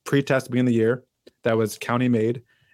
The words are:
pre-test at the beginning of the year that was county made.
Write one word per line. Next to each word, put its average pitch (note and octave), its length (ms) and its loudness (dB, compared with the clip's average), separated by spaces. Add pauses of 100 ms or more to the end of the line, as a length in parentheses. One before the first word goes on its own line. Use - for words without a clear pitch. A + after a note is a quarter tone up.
pre-test C#3 380 0
at - 60 -16
the - 20 -10
beginning B2+ 160 0
of A#2+ 60 2
the A2+ 60 2
year A#2+ 240 0 (400)
that A2+ 140 2
was A2 220 -2
county B2 280 -2
made. A#2+ 360 0 (300)